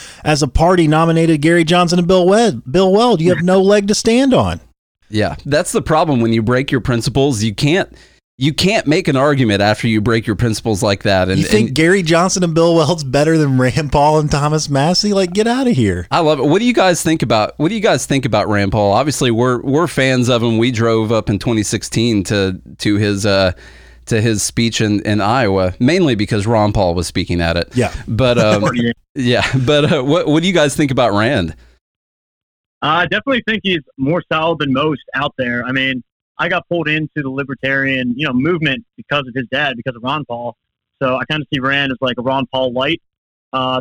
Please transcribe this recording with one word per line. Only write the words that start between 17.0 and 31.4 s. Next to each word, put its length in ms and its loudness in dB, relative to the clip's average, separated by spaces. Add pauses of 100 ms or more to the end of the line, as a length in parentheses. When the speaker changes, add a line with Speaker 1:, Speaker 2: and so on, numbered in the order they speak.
Speaker 2:
think 200 0
about, 360 0
what 120 0
do 40 -4
you 60 -4
guys 260 0
think 180 -2
about 240 0
Rand 220 0
Paul? 220 2
Obviously, 400 0
we're, 300 0
we're 260 0
fans 400 0
of 120 2
him. 160 0
We 140 2
drove 400 0
up 180 0
in 120 -2
twenty 240 0
sixteen 600 -2
to, 360 -2 (180)
to 160 0
his, 320 0
uh, 260 2 (540)
to 140 0
his 240 0
speech 360 -2
in, 200 0
in 200 -2
Iowa, 600 0
mainly 340 2
because 320 -2
Ron 260 2
Paul 220 0
was 140 -4
speaking 320 -4
at 160 0
it. 200 -4
Speaker 1:
Yeah. 160 0 (140)
Speaker 2:
But, 320 2
um, 320 2
Speaker 3:
<laughs> 40 -6
Yeah. 180 -2 (240)
Speaker 2:
yeah. 360 0 (140)
But, 260 2
uh, 120 0
what, 240 0
what 140 2
do 60 -2
you 60 -2
guys 220 2
think 160 0
about 200 2
Rand? 440 0 (1300)